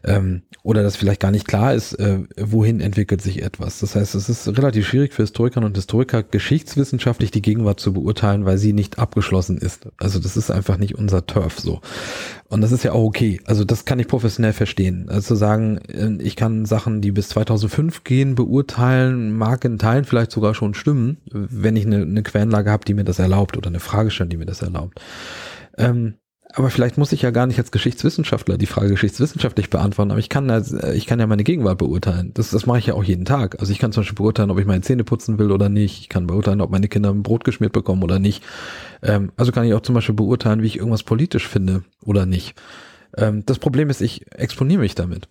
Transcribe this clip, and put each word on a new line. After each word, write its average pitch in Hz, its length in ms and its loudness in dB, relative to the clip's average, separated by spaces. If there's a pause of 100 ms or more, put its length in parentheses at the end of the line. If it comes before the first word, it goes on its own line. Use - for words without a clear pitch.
Ähm, 92 380 0 (220)
oder 107 180 2
dass 101 140 2
vielleicht 101 240 0
gar 98 120 2
nicht 104 160 0
klar 120 280 2
ist, - 180 -4
äh, 98 300 0 (140)
wohin 110 420 2
entwickelt 98 420 0
sich 95 220 -4
etwas. - 380 -8
Das 101 140 -6
heißt, 101 200 0
es 101 140 -2
ist - 180 -2
relativ 110 400 2
schwierig 135 260 2
für - 80 0
Historikerinnen 117 460 0
und 101 100 -2
Historiker, 113 460 0
geschichtswissenschaftlich 123 1040 0
die 104 140 -2
Gegenwart 107 360 2
zu 98 140 0
beurteilen, 101 520 0
weil 95 120 4
sie 104 160 2
nicht 104 240 -2
abgeschlossen 95 600 0
ist. - 380 -8
Also 95 200 -2
das 98 200 -2
ist 107 120 -2
einfach 95 280 0
nicht 101 180 -2
unser 98 320 0
Turf 87 320 -2
so. - 200 -6 (760)
Und 107 80 2
das 110 100 4
ist 127 120 0
ja 127 100 0
auch 110 100 4
okay. 110 420 0
Also 104 200 2
das 113 180 -2
kann 123 160 -2
ich 117 80 -2
professionell 110 460 0
verstehen. 92 560 -2
Also 98 200 -2
zu 117 60 4
sagen, 107 440 2 (100)
äh, 104 320 -2
ich - 140 -4
kann 110 300 0
Sachen, 107 360 0
die 101 100 2
bis 101 180 -2
zweitausendfünf 110 720 0
gehen, 135 320 2
beurteilen, 127 1000 2
mag 113 280 0
in 117 120 0
Teilen 120 280 2
vielleicht 117 260 0
sogar 107 240 0
schon 101 180 -2
stimmen, 139 440 0 (140)
wenn 107 440 -2
ich 104 100 2
eine, 104 180 2
eine 104 200 0
Quellenlage 104 480 2
habe, 107 140 0
die 101 80 0
mir 101 100 0
das 90 160 0
erlaubt 95 380 2
oder 90 100 -6
eine 87 120 -4
Fragestellung, 104 500 -2
die 85 80 -4
mir 80 80 -8
das 95 160 -8
erlaubt. 87 400 -8 (760)
Ähm, 120 380 0 (400)
aber 131 140 2
vielleicht 127 300 0
muss 147 120 2
ich 139 120 0
ja 123 80 2
gar 120 160 2
nicht 120 100 0
als 120 140 -2
Geschichtswissenschaftler 117 880 -2
die 101 80 0
Frage 101 220 0
geschichtswissenschaftlich 104 840 0
beantworten, 101 400 0
aber 104 80 0
ich - 100 -4
kann 139 180 0
das, 113 240 0
äh, - 220 -2
ich - 140 -2
kann 120 120 2
ja 113 60 4
meine 107 180 2
Gegenwart 117 360 2
beurteilen. 90 560 0
Das, - 160 -2
das 110 160 0
mache 123 100 4
ich 110 80 0
ja - 80 0
auch 101 100 0
jeden 90 220 0
Tag. 127 340 0
Also 98 120 -2
ich 104 80 -2
kann 113 120 0
zum 110 100 0
Beispiel 101 160 -4
beurteilen, 104 340 2
ob 92 80 2
ich 101 80 2
meine 92 140 2
Zähne 123 220 0
putzen 110 360 -2
will 104 120 4
oder 98 180 4
nicht. 101 320 0
Ich - 80 -20
kann 87 180 -2
beurteilen, 98 340 2
ob 87 80 0
meine 95 200 0
Kinder 104 200 2
ein 101 140 0
Brot 110 200 0
geschmiert 107 300 0
bekommen 95 300 0
oder 92 160 2
nicht. 101 240 0 (580)
Ähm, 101 340 0
also 123 160 2
kann 120 140 0
ich 113 80 4
auch 110 80 2
zum 123 140 0
Beispiel 113 180 2
beurteilen, 110 480 2
wie 110 60 2
ich 107 100 -4
irgendwas 110 240 -2
politisch 117 460 0
finde 92 360 0 (200)
oder 101 240 2
nicht. 90 260 -2 (640)
Ähm, 107 300 0
das 101 100 0
Problem 147 320 0
ist, 131 120 -2
ich - 300 -6
exponiere 139 500 0
mich 101 120 0
damit. 87 380 -6